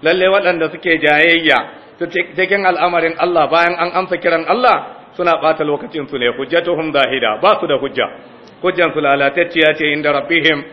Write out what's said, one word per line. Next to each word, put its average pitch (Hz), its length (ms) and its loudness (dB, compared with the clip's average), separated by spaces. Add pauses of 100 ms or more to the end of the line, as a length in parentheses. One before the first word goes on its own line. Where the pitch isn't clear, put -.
Lalle 180 260 2
waɗanda 175 440 0
suke 165 260 -2
jayayya 151 600 4 (400)
su 175 80 -6
ci-, 175 300 -6
cikin 190 300 0
al'amarin 165 520 0
Allah 175 300 2
bayan 170 300 2
an 170 160 -2
amsa 180 220 -2
kiran 165 300 0
Allah, 214 680 0
suna 175 240 0
ɓata 156 240 0
lokacin 147 420 -6
su 139 120 -8
ne, 120 100 0
hujjatuhum 156 640 -2
zahida, 123 480 0
ba 196 200 4
su 175 60 -6
da 143 120 0
hujja. 127 280 -2 (560)
Hujjan 170 300 0
su 151 80 -2
lalatacciya 147 760 2
ce 151 180 -4
inda 147 200 -2
rabbihim 147 500 0 (100)